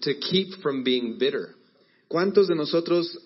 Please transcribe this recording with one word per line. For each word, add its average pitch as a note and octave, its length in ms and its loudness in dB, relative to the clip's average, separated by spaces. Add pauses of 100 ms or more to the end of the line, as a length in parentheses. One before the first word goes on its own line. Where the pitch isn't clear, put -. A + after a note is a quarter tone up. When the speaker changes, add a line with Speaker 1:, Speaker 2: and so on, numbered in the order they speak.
Speaker 1:
to C#3+ 180 0
keep F#3+ 420 -2
from C3+ 220 -2
being A#2+ 340 0
bitter? B2 380 -2 (520)
Speaker 2:
¿Cuántos F#3+ 400 2
de E3+ 80 2
nosotros E3+ 720 0